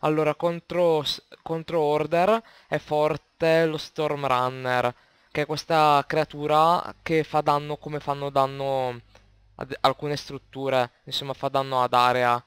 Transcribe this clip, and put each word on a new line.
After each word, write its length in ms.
Allora, 340
contro 680
s-, 180
contro 380
Order 640
è 120
forte 880
lo 100
Storm 500
Runner, 680
che 120
è 40
questa 600
creatura 960
che 200
fa 200
danno 340
come 240
fanno 300
danno 680
ad 240
alcune 360
strutture, 760
insomma 300
fa 140
danno 340
ad 100
area. 540